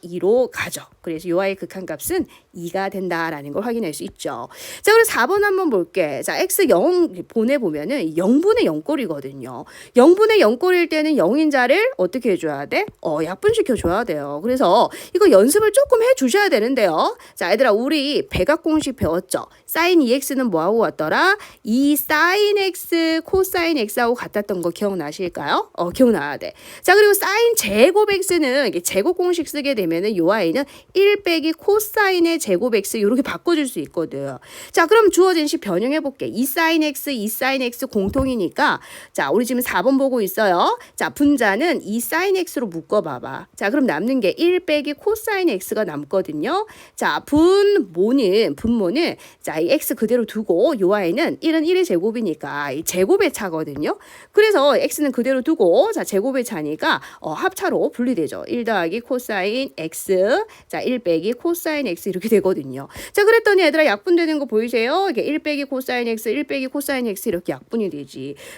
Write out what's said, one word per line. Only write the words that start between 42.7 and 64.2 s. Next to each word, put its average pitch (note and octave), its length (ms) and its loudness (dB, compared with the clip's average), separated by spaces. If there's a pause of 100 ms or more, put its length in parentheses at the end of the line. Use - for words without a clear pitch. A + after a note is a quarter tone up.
자, G#3 140 -2
그럼 C4+ 180 2
남는 G#3+ 320 -2
게 F#3 180 2
일 F4+ 240 2
빼기 D4 320 -2
코사인 G4+ 560 -2
X가 G#3+ 340 -4
남거든요. F3+ 800 -4 (300)
자, D#3+ 300 -2
분모는, A#3+ 1300 2
분모는 A3+ 600 -2 (260)
자, D#3 180 -6
이 E3+ 120 0
X D4+ 240 0
그대로 A3+ 300 0
두고 G#3+ 540 0
요 F#3+ 140 2
아이는 G#3 480 -2
일은 D#4 240 0
일의 F#4 200 0
제곱이니까 E3 840 -4
이 D3+ 120 -8
제곱의 C4 500 0
차거든요. D#3+ 640 -6 (340)
그래서 D4 460 4
X는 C#4+ 340 -2
그대로 B3+ 300 -2
두고 C#4 500 2
자, C#4+ 120 -4
제곱의 A#3+ 420 -2
차니까, D#3 560 -4 (180)
어, D#3 140 -8
합차로 C#4+ 580 -2
분리되죠. E3+ 560 -4
일 A#3+ 160 -6
더하기 G3+ 380 -4
코사인 A#3 760 -4
X, G3 680 0 (220)
자, E3 140 -8
일 B3 180 -4
빼기 E3+ 340 -2
코사인 D#4 540 -4
X F3+ 220 -6
이렇게 F#3 200 -6
되거든요. E3 580 0 (260)
자, G4+ 120 2
그랬더니 G#4+ 380 4
얘들아, D#4 220 4
약분되는 D#4 540 0